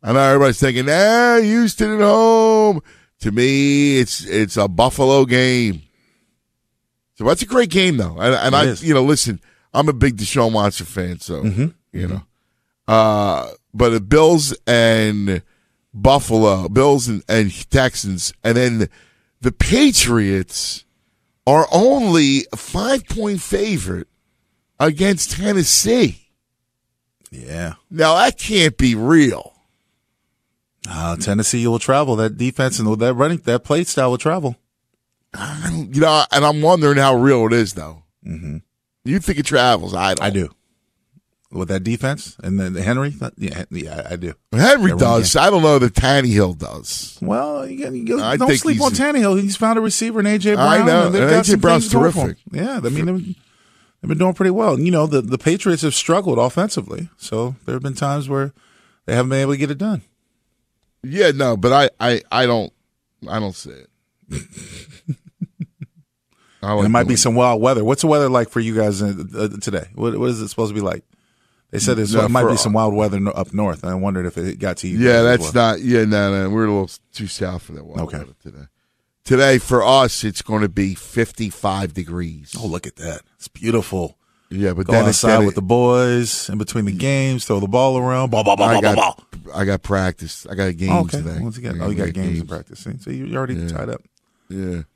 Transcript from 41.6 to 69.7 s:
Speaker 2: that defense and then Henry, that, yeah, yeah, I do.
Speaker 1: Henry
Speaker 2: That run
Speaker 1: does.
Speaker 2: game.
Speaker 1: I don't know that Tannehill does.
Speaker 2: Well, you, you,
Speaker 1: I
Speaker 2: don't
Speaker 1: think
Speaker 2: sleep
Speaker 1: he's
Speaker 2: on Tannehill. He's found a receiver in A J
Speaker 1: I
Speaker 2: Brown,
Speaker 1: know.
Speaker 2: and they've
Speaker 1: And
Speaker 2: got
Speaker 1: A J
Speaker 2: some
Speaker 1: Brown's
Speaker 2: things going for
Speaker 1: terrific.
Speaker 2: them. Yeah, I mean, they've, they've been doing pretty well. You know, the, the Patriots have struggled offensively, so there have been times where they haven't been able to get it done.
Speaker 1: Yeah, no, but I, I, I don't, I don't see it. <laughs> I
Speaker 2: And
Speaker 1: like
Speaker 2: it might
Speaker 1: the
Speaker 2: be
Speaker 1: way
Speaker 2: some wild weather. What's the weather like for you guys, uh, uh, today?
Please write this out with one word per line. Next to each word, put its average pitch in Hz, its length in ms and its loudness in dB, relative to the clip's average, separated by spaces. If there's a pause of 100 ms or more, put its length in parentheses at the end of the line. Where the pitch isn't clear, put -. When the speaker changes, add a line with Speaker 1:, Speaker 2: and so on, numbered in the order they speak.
Speaker 2:
that 95 160 -2
defense 127 580 -6
and 95 160 -2
then 92 160 -4
Henry, 123 340 -2
that, 92 280 -10
yeah, 82 340 -8
yeah, 78 400 -10
I 90 60 -8
do. 85 160 -10 (180)
Speaker 1:
Henry 196 400 4
Speaker 2:
That - 40 -2
run - 20 -4
Speaker 1:
does. 117 360 2
Speaker 2:
game. 147 100 4
Speaker 1:
I 185 60 6
don't 190 140 2
know 147 160 6
that 123 140 2
Tannehill 113 640 2
does. - 640 -12
Speaker 2:
Well, 269 440 -6
you, 269 280 -10
you, 240 280 -4
Speaker 1:
I 123 140 -2
Speaker 2:
don't 254 140 2
Speaker 1:
think 139 100 4
Speaker 2:
sleep 320 180 0
Speaker 1:
he's 285 80 0
Speaker 2:
on 262 60 2
Tannehill. 220 500 0
He's 202 140 -4
found 226 240 0
a - 20 -2
receiver 220 380 -2
in 202 60 2
A 208 120 2
J 208 180 2
Speaker 1:
I - 0 - (280)
Speaker 2:
Brown, - 40 4
Speaker 1:
know. 170 180 4
Speaker 2:
and 90 100 0
they've 101 60 2
Speaker 1:
And 139 100 4
Speaker 2:
got 160 80 6
Speaker 1:
A - 40 0
J 196 100 2
Speaker 2:
some 208 80 2
Speaker 1:
Brown's 170 240 4
Speaker 2:
things - 80 -4
going 165 180 4
for 180 100 -2
Speaker 1:
terrific. 101 300 -6
Speaker 2:
them. 165 140 -6
Yeah, 262 180 -6
I 117 60 -2
mean, 151 160 -4
they've, 180 200 -4 (760)
they've - 80 -10
been 156 80 -2
doing 185 160 2
pretty 190 180 0
well. 196 260 0
You 165 140 0
know, 160 160 2
the, 143 140 0
the 120 160 -4
Patriots 170 460 0
have 151 120 -2
struggled 170 420 0
offensively, 165 760 -2
so 123 400 -6 (100)
there 123 100 -6
have 127 80 -6
been 139 120 -8
times 143 320 -4
where 139 260 -4 (520)
they - 100 -2
haven't 127 140 0
been 135 100 0
able 139 140 0
to 139 40 -4
get 139 140 -2
it 143 60 -6
done. 190 240 -4 (1000)
Speaker 1:
Yeah, 165 300 0
no, 135 240 0
but 107 160 2
I, 139 180 6 (240)
I, 113 160 -2
I 127 160 0
don't, 117 280 -2 (560)
I 110 100 -6
don't 98 160 -6
see - 160 -18
it. 65 180 -20 (400)
<laughs> - 180 -10 (2250)
I 101 100 -6
Speaker 2:
And 107 80 0
Speaker 1:
like 101 80 2
Speaker 2:
it - 20 2
might 117 140 4
Speaker 1:
the - 60 -2
Speaker 2:
be - 40 2
Speaker 1:
way 110 40 0
Speaker 2:
some 117 180 0
wild 123 260 2
weather. 120 240 2
What's 135 160 0
the 170 60 0
weather 147 200 4
like 123 220 0
for - 100 -4
you 113 160 -4
guys, 104 260 0
uh, 101 120 -2 (240)
uh, 107 100 -2 (140)
today? 90 340 -6